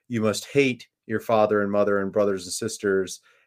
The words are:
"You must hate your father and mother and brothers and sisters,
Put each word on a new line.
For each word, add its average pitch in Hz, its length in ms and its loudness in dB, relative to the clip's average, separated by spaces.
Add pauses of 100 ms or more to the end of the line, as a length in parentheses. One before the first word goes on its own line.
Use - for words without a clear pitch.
"You 113 140 -2
must 104 240 -2
hate 131 420 0 (180)
your 110 140 -4
father 107 440 2
and 101 80 -2
mother 101 280 2
and 98 120 -4
brothers 101 340 0
and 92 80 -10
sisters, 98 680 -2 (280)